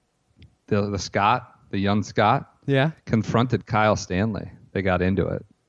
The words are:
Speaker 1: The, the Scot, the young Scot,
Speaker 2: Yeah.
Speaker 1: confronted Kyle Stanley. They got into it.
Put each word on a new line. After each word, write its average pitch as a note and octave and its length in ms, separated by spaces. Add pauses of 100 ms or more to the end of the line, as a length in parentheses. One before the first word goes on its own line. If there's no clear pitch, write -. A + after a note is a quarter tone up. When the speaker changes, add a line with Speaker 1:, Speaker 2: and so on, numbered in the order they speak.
(680)
Speaker 1:
The, G2+ 240
the G2+ 80
Scot, G#2+ 600 (120)
the G2+ 80
young G2+ 240
Scot, A#2 500 (140)
Speaker 2:
Yeah. C#3 240 (160)
Speaker 1:
confronted A2+ 600
Kyle G#2+ 300
Stanley. G2 540 (220)
They G2 100
got F2+ 200
into F#2 240
it. - 180 (240)